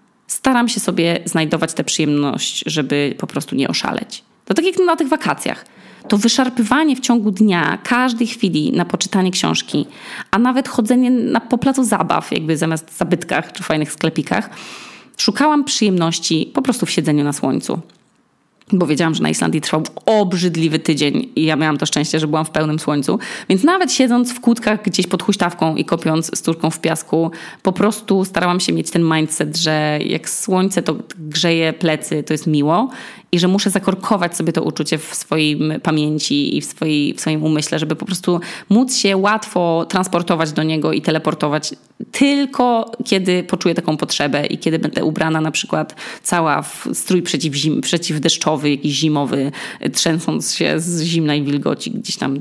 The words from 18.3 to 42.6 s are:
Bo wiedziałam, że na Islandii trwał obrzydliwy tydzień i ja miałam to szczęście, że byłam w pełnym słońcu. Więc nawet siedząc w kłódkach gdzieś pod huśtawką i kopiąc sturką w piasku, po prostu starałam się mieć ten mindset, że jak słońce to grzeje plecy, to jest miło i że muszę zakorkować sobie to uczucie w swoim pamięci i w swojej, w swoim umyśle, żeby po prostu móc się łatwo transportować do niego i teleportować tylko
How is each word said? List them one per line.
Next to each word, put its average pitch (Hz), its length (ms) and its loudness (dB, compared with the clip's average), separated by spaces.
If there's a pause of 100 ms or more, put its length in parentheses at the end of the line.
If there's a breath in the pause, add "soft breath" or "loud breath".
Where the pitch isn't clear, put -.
Bo 180 140 2
wiedziałam, 156 280 2
że - 80 -2
na 151 60 2
Islandii 160 320 0
trwał 160 220 0 (240)
obrzydliwy 175 720 2
tydzień 147 580 0
i 160 80 4
ja 156 120 4
miałam 151 220 2
to 160 80 -2
szczęście, 160 340 0
że 156 60 0
byłam 156 180 0
w - 60 -8
pełnym 156 280 -2
słońcu. 147 400 0 (300 loud breath)
Więc 190 160 4
nawet 349 280 4
siedząc 247 400 2
w - 80 -10
kłódkach 226 440 2
gdzieś 180 220 0
pod 180 160 -2
huśtawką 175 540 0
i 165 80 0
kopiąc 165 540 -2
sturką 165 320 0
w - 100 -8
piasku, 165 500 0 (320 loud breath)
po 190 100 2
prostu 196 520 2
starałam 180 360 0
się - 120 -2
mieć 165 180 -2
ten 170 120 2
mindset, 156 540 0
że 151 500 0
jak - 240 -4
słońce 185 520 0
to 165 140 -2 (220)
grzeje 160 540 0
plecy, 156 500 -2
to 156 120 -2
jest 147 120 -4
miło 160 440 2 (420 loud breath)
i 175 60 2
że 180 100 4
muszę 196 220 2
zakorkować 185 640 0
sobie 165 160 0
to 156 100 0
uczucie 156 360 -2
w - 160 -10
swoim 151 580 0 (100)
pamięci 151 760 0
i 147 40 0
w 147 40 -10
swojej, 151 500 -2
w - 60 -10
swoim 156 240 -2
umyśle, 156 340 0
żeby 156 180 -2
po - 100 -8
prostu 175 340 -2 (280 loud breath)
móc 254 280 4
się 196 200 2
łatwo 185 720 0
transportować 175 640 0
do 160 100 0
niego 156 300 0
i 151 100 -2
teleportować 156 720 0 (380)
tylko 262 800 2 (120)